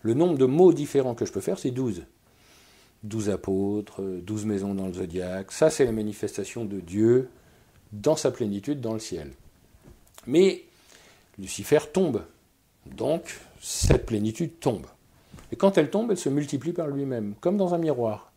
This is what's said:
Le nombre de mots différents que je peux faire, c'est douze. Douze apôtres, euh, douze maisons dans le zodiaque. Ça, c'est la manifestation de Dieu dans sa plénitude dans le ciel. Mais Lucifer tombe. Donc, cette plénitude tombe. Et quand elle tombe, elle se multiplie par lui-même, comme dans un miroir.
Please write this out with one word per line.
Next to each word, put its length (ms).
Le 100
nombre 240
de 80
mots 260
différents 440
que 100
je 60
peux 100
faire, 160
c'est 140
douze. 320
Douze 260
apôtres, 720
euh, 180
douze 240
maisons 300
dans 120
le 60
zodiaque. 580
Ça, 200
c'est 140
la 60
manifestation 720
de 160
Dieu 500
dans 240
sa 140
plénitude 520
dans 120
le 60
ciel. 320
Mais 360
Lucifer 400
tombe. 300
Donc, 500
cette 460
plénitude 520
tombe. 280
Et 40
quand 220
elle 140
tombe, 180
elle 80
se 120
multiplie 440
par 140
lui-même, 520
comme 180
dans 180
un 20
miroir. 600